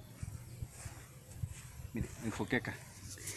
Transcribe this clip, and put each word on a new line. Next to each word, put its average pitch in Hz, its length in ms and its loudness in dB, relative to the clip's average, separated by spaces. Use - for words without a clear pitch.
Mire, - 140 4
enfoque 110 320 6
acá. 107 160 4